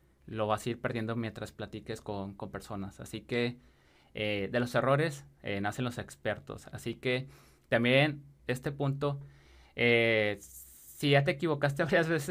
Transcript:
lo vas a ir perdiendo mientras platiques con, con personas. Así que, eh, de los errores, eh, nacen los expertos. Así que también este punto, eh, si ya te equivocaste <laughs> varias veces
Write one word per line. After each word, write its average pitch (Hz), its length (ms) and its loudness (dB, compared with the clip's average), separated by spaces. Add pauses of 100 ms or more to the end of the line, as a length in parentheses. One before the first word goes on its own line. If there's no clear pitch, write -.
(260)
lo 110 220 -2
vas 107 180 0
a 123 60 -2
ir 113 100 -6
perdiendo 117 340 -2
mientras 110 360 -6
platiques 107 500 -10
con, 101 320 -6
con 98 180 -10
personas. 98 480 -10
Así 110 220 -10
que, 120 360 -2 (580)
eh, 104 360 -2
de 120 80 2
los 120 160 0
errores, 139 500 2 (180)
eh, 101 180 -4
nacen 107 240 -2
los 120 140 -6
expertos. - 720 -8
Así - 240 -6
que 131 320 -2 (420)
también 131 540 4 (240)
este 127 240 -2
punto, 139 480 -2 (560)
eh, 113 680 4
si - 680 -4
ya 139 120 8
te 180 80 2
equivocaste 151 520 0
<laughs> - 20 0
varias 165 240 4
veces 160 220 0